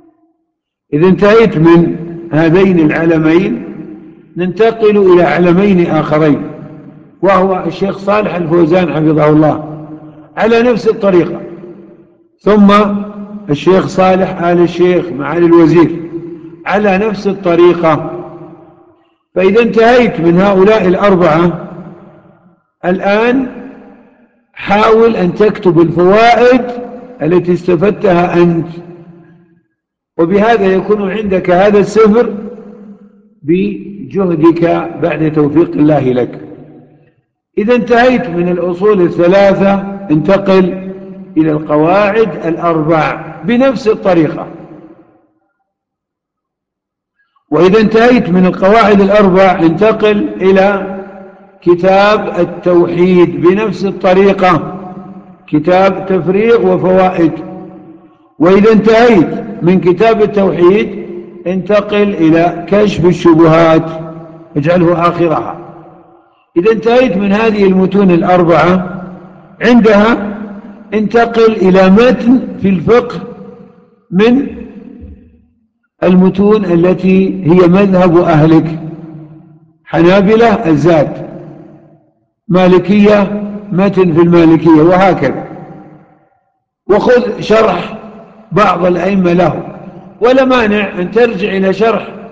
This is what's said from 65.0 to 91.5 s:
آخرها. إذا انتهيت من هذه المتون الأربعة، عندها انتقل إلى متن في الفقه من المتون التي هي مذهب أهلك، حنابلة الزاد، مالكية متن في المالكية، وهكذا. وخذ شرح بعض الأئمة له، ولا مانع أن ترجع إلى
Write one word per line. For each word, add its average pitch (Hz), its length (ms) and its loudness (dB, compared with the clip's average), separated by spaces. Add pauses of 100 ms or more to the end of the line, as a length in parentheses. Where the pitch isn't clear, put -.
آخرها. 135 500 -4 (960)
إذا 196 160 2
انتهيت 226 440 0
من 196 160 -2
هذه 214 340 0
المتون 185 440 2
الأربعة، 175 920 0 (600)
عندها 220 760 2 (580)
انتقل 226 580 0
إلى 190 380 2
متن 240 500 4 (220)
في 196 60 -2
الفقه 190 520 0 (920)
من 233 360 0 (1600)
المتون 190 640 2
التي 185 800 0
هي 175 240 4
مذهب 185 480 2
أهلك، 160 640 2 (1080)
حنابلة 196 840 2
الزاد، 156 580 0 (1200)
مالكية 196 920 2 (300)
متن 180 400 0
في 165 100 2
المالكية، 165 600 4
وهكذا. 175 640 2 (1500)
وخذ 214 500 0
شرح 190 580 -2 (540)
بعض 180 340 0
الأئمة 180 460 0
له، 170 300 0 (580)
ولا 262 240 2
مانع 214 560 -2
أن 180 100 -6
ترجع 214 380 0
إلى 190 240 -2